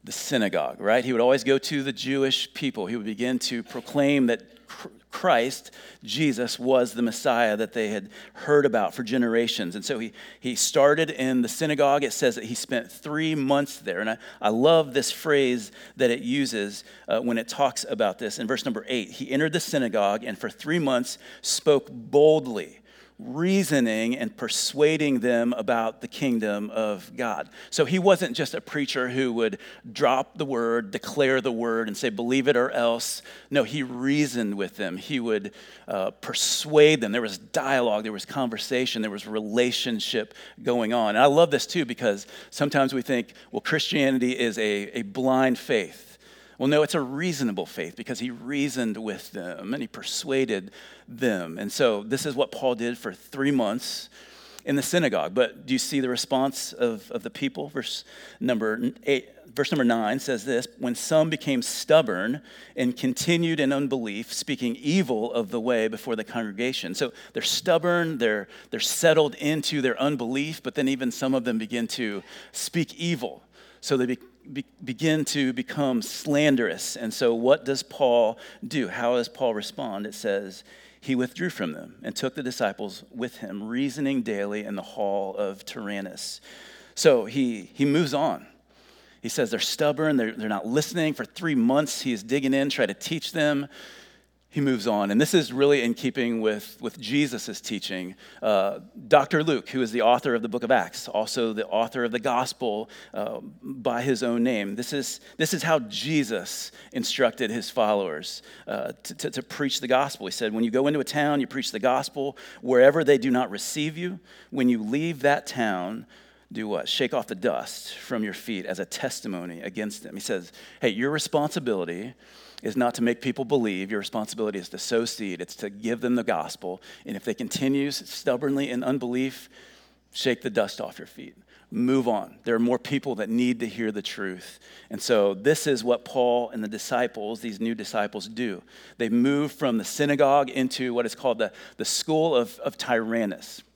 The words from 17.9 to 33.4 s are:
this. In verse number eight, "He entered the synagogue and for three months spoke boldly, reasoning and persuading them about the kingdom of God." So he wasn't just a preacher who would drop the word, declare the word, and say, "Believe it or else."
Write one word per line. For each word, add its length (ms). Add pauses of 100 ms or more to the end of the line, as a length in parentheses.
this. 220
In 80
verse 180
number 220
eight, 240
"He 180
entered 240
the 60
synagogue 640
and 120
for 140
three 300
months 400 (240)
spoke 480
boldly, 880 (400)
reasoning 1000
and 180
persuading 840
them 340
about 480
the 60
kingdom 640
of 440
God." 340 (200)
So 160
he 140
wasn't 360
just 200
a 40
preacher 500
who 240
would 260 (300)
drop 480
the 80
word, 440
declare 500
the 120
word, 360
and 80
say, 140
"Believe 380
it 100
or 140
else." 500 (300)